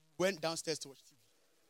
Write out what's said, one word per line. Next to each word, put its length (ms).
you 60
went 180
downstairs 380
to 100
watch 140
T 100
V. 80